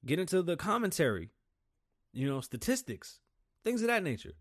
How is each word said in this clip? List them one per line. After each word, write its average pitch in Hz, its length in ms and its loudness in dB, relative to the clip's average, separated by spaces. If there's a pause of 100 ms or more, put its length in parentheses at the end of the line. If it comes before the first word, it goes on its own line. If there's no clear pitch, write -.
Get 143 140 2
into 185 220 2
the 170 160 0
commentary. 170 720 2 (800)
You 135 160 -2
know, 135 140 0
statistics. 127 800 -4 (420)
Things 233 180 0
of 233 60 2
that 226 160 2
nature. 104 380 -4